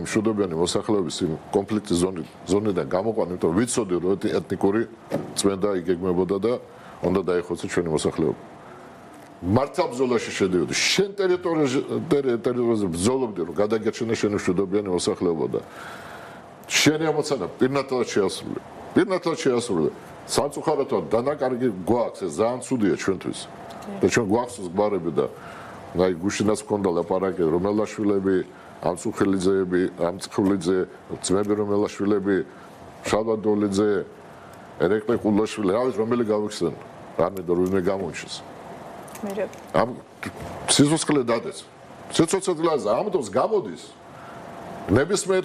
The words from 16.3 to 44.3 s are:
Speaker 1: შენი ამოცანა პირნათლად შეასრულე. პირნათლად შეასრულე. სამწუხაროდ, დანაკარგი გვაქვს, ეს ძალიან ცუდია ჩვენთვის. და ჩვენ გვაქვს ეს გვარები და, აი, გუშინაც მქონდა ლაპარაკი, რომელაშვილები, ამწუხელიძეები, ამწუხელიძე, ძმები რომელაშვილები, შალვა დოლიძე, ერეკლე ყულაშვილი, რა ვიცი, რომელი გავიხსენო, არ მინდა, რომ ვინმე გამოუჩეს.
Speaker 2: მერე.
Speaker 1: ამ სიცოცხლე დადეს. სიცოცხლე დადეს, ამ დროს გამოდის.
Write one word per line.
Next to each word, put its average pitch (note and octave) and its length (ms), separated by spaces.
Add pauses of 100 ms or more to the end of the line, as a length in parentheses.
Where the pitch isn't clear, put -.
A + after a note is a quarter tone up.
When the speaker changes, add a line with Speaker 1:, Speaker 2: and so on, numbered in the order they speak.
Speaker 1:
შენი D#3 420
ამოცანა D3 480
პირნათლად C3+ 560
შეასრულე. - 500 (380)
პირნათლად F3 400
შეასრულე. G#2+ 520 (340)
სამწუხაროდ, C#3 680 (220)
დანაკარგი B2+ 560 (160)
გვაქვს, A#2 400
ეს D#2+ 80
ძალიან A2+ 320
ცუდია G#2+ 320
ჩვენთვის. - 420 (600)
და - 60
ჩვენ A#2+ 180
გვაქვს A#2 320
ეს F#2+ 160
გვარები F#2+ 400
და, C#2+ 120 (760)
აი, F#2 160
გუშინაც G2+ 480
მქონდა G2+ 320
ლაპარაკი, F#2 480
რომელაშვილები, G2 880 (540)
ამწუხელიძეები, F#2+ 920 (200)
ამწუხელიძე, F#2 800 (420)
ძმები G2+ 320
რომელაშვილები, G2+ 800 (720)
შალვა A2 320
დოლიძე, G#2 540 (920)
ერეკლე A2 400
ყულაშვილი, G#2 500
რა A2+ 120
ვიცი, B2+ 180
რომელი A#2+ 240
გავიხსენო, G#2 540 (340)
არ E2 240
მინდა, F2 160
რომ F2+ 100
ვინმე F#2 220
გამოუჩეს. F#2+ 500 (800)
Speaker 2:
მერე. G3+ 320 (260)
Speaker 1:
ამ - 240 (720)
სიცოცხლე D3 560
დადეს. A#2 400 (480)
სიცოცხლე F#3 400 (160)
დადეს, C3+ 160
ამ B2+ 240
დროს D#3+ 240
გამოდის. E3+ 500 (1000)